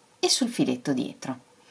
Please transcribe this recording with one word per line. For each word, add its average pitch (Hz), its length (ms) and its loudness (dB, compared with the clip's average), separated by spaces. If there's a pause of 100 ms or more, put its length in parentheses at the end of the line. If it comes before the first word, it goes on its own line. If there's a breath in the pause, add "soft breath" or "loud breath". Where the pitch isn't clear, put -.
(180)
e 359 120 2
sul 240 180 2
filetto 131 460 0
dietro. - 460 -6 (300 soft breath)